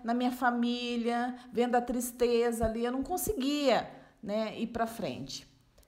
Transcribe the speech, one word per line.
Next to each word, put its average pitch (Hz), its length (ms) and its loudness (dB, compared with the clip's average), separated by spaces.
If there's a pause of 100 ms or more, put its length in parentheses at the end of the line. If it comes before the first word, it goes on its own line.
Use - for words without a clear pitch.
na 226 120 0
minha 247 180 2
família, 240 1040 0 (160)
vendo 240 240 2
a 247 60 4
tristeza 240 840 2
ali. 226 220 0
Eu 247 80 0
não 269 100 -2
conseguia, 285 880 0 (320)
né, 214 340 -2
ir 226 100 -2
pra 226 200 -2
frente. 139 580 -8 (420)